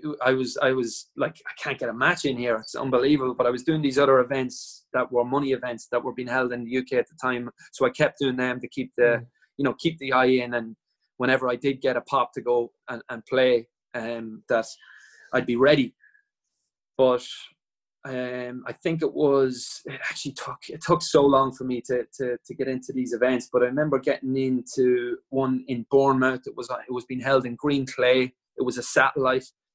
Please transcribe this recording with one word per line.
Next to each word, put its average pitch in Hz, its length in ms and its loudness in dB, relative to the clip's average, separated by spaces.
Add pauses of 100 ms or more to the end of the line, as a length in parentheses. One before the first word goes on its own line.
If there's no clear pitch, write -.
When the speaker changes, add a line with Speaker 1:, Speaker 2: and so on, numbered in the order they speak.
(220)
Speaker 1:
I 127 120 4
was, 131 280 -2
I 131 100 4
was 120 460 -4
like, - 300 -4
"I - 100 -12
can't - 220 -6
get 120 100 -4
a 110 40 -6
match 143 320 0
in 131 120 -2
here. 120 200 0
It's - 180 -14
unbelievable." 127 580 2
But 123 140 0
I - 20 4
was 123 140 -2
doing 156 180 0
these 139 160 -2
other 135 220 6
events 127 760 -4
that 127 180 -2
were 120 140 2
money 135 280 0
events 123 380 -6
that 123 120 0
were 127 100 -6
being 127 140 -8
held 123 260 0
in 120 120 -6
the 117 60 -10
U 127 120 0
K 127 140 -2
at 113 100 2
the - 120 -20
time. 123 300 -4 (220)
So - 160 0
I - 20 -4
kept 143 300 0
doing 131 160 0
them 127 240 -4
to 120 80 -10
keep 127 280 -10
the, 123 80 2
Speaker 2:
Mm. 120 240 2 (300)
Speaker 1:
you 143 80 -4
know, 127 80 0
keep 165 240 -4
the 135 160 -4
eye 127 120 6 (180)
in. 120 100 -6
And 113 220 -6 (420)
whenever 127 320 2
I 120 60 0
did 135 260 -2
get 127 160 0
a 117 40 -2
pop 127 320 -2
to 123 80 -10
go 120 300 0 (180)
and, 117 200 -10
and 117 160 -12
play, 127 420 2 (280)
um, 113 540 -8
that 113 180 0 (680)
I'd 127 140 0
be 123 80 0
ready. 135 400 4 (1000)
But, 127 300 2 (800)
um, 127 600 -8
I 120 60 -8
think 165 280 -4
it 147 120 -2
was, 135 720 0
it 139 240 -14
actually - 240 -8
took, - 240 -12 (100)
it - 140 -12
took 160 200 2
so 143 240 6
long 135 280 4
for - 100 -12
me 127 220 -4
to, 123 200 -2 (120)
to, 123 280 -4
to 123 80 -14
get 131 140 -4
into 127 240 -6
these 123 220 -4
events. 123 380 2
But 123 120 4
I 123 40 6
remember 139 300 0
getting 131 380 -2
into 123 840 0 (120)
one 131 400 0
in 120 200 -6
Bournemouth. 131 560 4
It - 120 -14
was, 123 120 -10
it 123 220 -8
was 123 140 -6
being 127 160 -8
held 131 240 2
in 120 100 -8
green 143 300 -2
clay. 127 480 2 (240)
It - 60 -2
was 127 140 -2
a 120 60 -6
satellite. 131 600 2 (300)